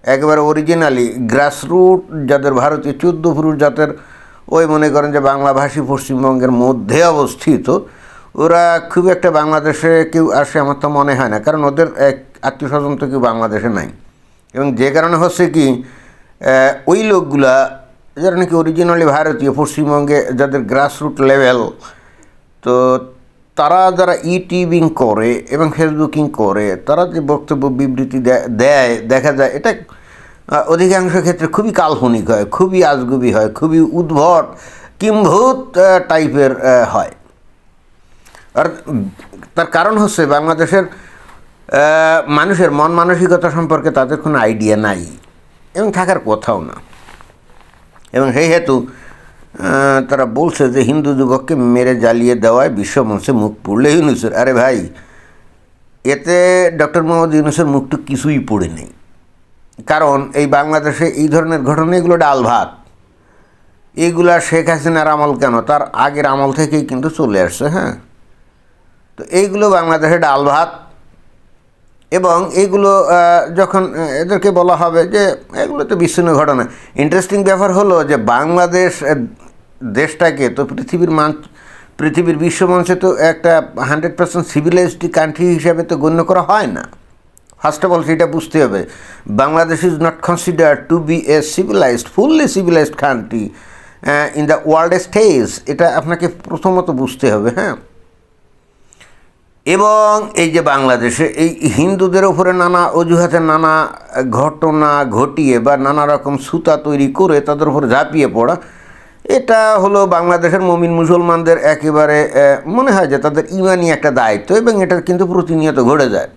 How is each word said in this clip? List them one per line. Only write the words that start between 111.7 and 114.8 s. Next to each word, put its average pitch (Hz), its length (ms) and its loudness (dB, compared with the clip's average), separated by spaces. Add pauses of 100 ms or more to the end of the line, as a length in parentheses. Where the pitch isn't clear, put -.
আহ, 139 360 2
মনে 247 220 0
হয় 190 160 2
যে 135 100 0
তাদের 151 320 -2
ইমানি 185 420 0
একটা 147 200 0
দায়িত্ব 117 440 0
এবং 220 280 2